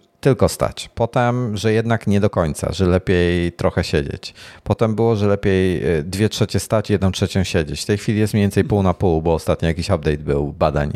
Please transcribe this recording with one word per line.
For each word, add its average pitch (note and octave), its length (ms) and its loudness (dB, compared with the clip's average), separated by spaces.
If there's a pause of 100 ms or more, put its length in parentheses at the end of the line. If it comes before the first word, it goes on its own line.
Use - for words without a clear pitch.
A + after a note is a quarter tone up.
(200)
tylko A#2 280 4
stać. - 460 -4
Potem, A#2+ 640 -2
że G#2+ 160 0
jednak A2+ 340 0
nie G2+ 140 4
do G2+ 100 2
końca, D#2+ 420 -2
że F#2 140 0
lepiej F2 680 2
trochę F2+ 320 -2
siedzieć. - 500 -4 (280)
Potem A2 320 0
było, A#2 220 2
że G2+ 100 0
lepiej, F#2+ 580 2 (140)
e, D2 40 -2
dwie F#2 260 -2
trzecie G2+ 320 -2
stać, G#2+ 300 -2
jedną F#2+ 220 2
trzecią G2 320 0
siedzieć. D2+ 380 -2
W - 40 -10
tej G#2 120 0
chwili G#2 200 -2
jest G#2+ 160 0
mniej G#2 100 2
więcej G2 200 2
pół G2+ 180 0
na F2+ 120 2
pół, D#2+ 280 0
bo E2 120 2
ostatnio E2 340 0
jakiś E2+ 220 -2
update D#2 280 0
był C#2+ 340 -2
badań. D2 440 0